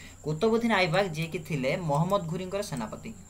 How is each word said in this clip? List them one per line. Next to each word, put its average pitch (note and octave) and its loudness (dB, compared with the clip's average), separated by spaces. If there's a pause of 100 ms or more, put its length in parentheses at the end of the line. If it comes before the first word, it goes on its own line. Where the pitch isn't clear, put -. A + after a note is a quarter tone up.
(240)
କୁତବୁଦ୍ଦିନ A3 2
ଆଇବାକ F#3 4
ଯିଏକି E3 -4
ଥିଲେ D3 0
ମହମ୍ମଦ F3+ 2
ଘୁରିଙ୍କର F#3 -4
ସେନାପତି, A2+ -8 (160)